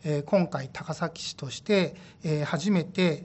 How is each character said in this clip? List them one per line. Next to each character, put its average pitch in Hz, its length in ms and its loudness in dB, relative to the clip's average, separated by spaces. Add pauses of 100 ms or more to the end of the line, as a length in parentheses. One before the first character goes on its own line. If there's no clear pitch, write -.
え 147 160 0
ー、 - 20 -2
今 175 240 4
回 135 260 -6
高 - 220 -8
崎 - 260 -6
市 - 160 -10
と 139 140 -10
し - 100 -12
て、 190 340 2 (280)
え 151 200 0
ー、 - 20 -2
初 165 260 0
め 180 140 4
て、 175 400 0